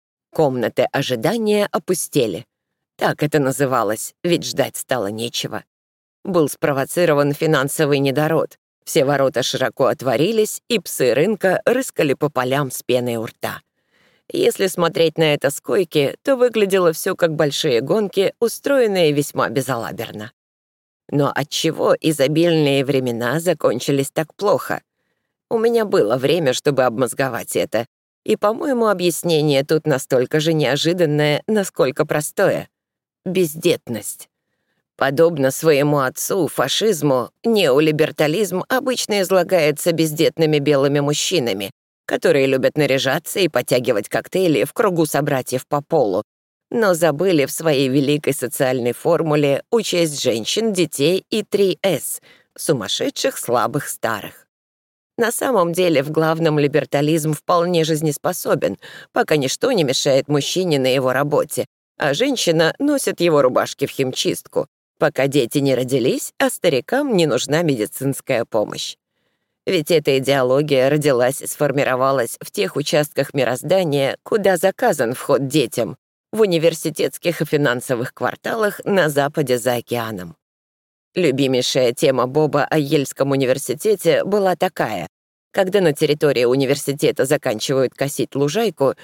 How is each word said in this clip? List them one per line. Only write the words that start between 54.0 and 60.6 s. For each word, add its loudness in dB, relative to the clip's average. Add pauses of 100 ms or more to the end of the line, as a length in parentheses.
На 0
самом 0
деле, 2
в -4
главном 2
либертализм 0
вполне 0
жизнеспособен, -2 (340)
пока 0
ничто 0
не 2
мешает 2
мужчине 0